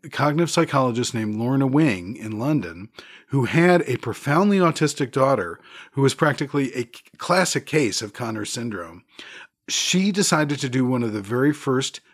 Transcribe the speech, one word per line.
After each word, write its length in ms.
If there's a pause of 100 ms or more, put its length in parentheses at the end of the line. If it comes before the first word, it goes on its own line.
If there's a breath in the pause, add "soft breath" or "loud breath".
(120)
cognitive 380
psychologist 640
named 220
Lorna 340
Wing 460
in 240
London, 480 (400 loud breath)
who 180
had 360
a 160
profoundly 600
autistic 520
daughter 480 (320 loud breath)
who 100
was 120
practically 600
a 100
c-, 80 (260)
classic 480
case 360
of 120
Connor 320
syndrome, 580 (640 loud breath)
she 460
decided 480
to 80
do 180
one 160
of 80
the 100
very 300
first 480 (140)